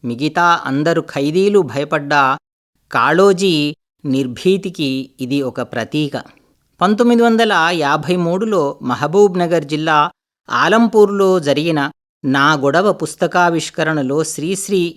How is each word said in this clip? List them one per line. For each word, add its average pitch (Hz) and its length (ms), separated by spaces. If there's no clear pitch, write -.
మిగతా 156 600
అందరు 151 360
ఖైదీలు 175 580
భయపడ్డా 143 760
కాళోజీ 165 840
నిర్భీతికి 139 1040
ఇది 131 200
ఒక 127 200
ప్రతీక. 135 640
పంతొమ్మిది 233 420
వందల 226 300
యాభై 151 440
మూడులో 175 680
మహబూబ్ 165 560
నగర్ 170 260
జిల్లా 151 480
ఆలంపూర్లో 196 920
జరిగిన 147 520
నా 139 280
గొడవ 156 400
పుస్తకావిష్కరణలో 160 1300
శ్రీశ్రీ 170 720